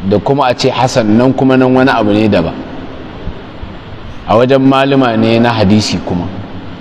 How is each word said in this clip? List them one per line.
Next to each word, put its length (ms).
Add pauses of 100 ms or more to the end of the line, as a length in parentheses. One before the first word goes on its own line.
da 80
kuma 320
a 60
ce 140
hasan, 360 (120)
nan 160
kuma 240
nan 180
wani 160
abu 220
ne 140
daban. 260 (1700)
A 80
wajen 260
malama 560
ne 220
na 140
hadisi 480
kuma 240 (560)